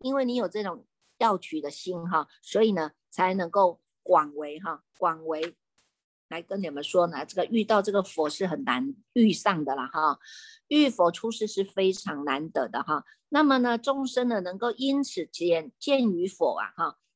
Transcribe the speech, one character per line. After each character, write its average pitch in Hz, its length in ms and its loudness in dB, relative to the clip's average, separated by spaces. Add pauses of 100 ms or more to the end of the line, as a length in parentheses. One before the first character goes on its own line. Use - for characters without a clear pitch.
因 262 140 -4
为 269 100 2
你 247 100 0
有 226 140 0
这 208 160 -4
种 170 220 -8 (320)
要 220 180 4
取 156 240 -6
的 143 100 -8
心 175 380 -8
哈， 160 180 0 (140)
所 - 200 0
以 220 120 4
呢 160 200 -2 (180)
才 185 240 0
能 175 160 -2
够 185 320 2 (200)
广 151 320 4
为 147 240 -10
哈， 165 240 -8 (160)
广 160 280 0
为 160 300 -4 (720)
来 170 140 -8
跟 202 180 -6
你 175 80 -4
们 143 140 -8
说 175 240 2
呢， 151 180 -4
这 - 120 -14
个 185 80 0
遇 220 180 2
到 208 180 4
这 196 120 0
个 196 100 2
佛 156 260 -2
是 185 200 -4
很 143 160 -4
难 127 320 -2 (160)
遇 220 200 6
上 165 320 0
的 135 120 -2
啦 131 160 -6
哈， 156 260 2 (480)
遇 294 240 4
佛 175 220 4
出 226 180 -6
世 214 160 -4
是 196 160 -2
非 196 300 0
常 147 320 -8
难 147 260 -4
得 127 180 -2
的 120 140 -6
哈。 151 220 -2 (240)
那 294 160 2
么 269 140 4
呢， 240 200 2
众 269 260 -2
生 247 220 -2
呢 226 140 0
能 180 180 -8
够 233 140 -2
因 269 320 0
此 - 200 -6
见， 170 540 -2
见 269 320 2
于 180 160 0
佛 143 320 -2
啊 98 180 -6
哈， 156 220 -6 (180)